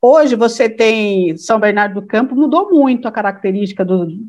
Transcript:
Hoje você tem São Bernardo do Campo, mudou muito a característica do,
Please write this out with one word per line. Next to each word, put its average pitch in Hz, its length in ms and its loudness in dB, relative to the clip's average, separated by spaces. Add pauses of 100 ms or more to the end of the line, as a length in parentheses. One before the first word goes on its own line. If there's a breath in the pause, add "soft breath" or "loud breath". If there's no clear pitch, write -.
Hoje 269 320 4
você 233 320 0
tem 214 680 0
São 220 220 -2
Bernardo 202 420 0
do 202 60 -18
Campo, 254 280 -2
mudou 311 360 0
muito 254 360 2
a 220 40 -6
característica 196 760 -4
do, 180 220 -2 (220)